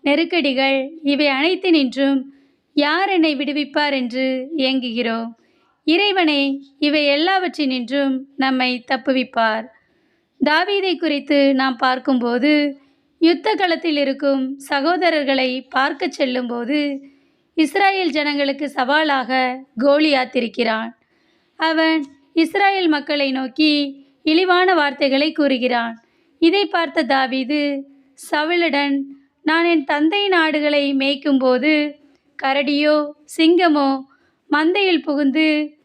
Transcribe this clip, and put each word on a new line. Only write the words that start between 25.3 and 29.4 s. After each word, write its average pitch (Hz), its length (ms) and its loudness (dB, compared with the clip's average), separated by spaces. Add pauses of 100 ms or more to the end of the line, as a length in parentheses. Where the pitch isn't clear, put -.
கூறுகிறான். 240 720 -2 (340)
இதை 359 280 2
பார்த்த 330 360 -2
தாவீது 269 840 -2 (460)
சவுலுடன், 294 680 0 (420)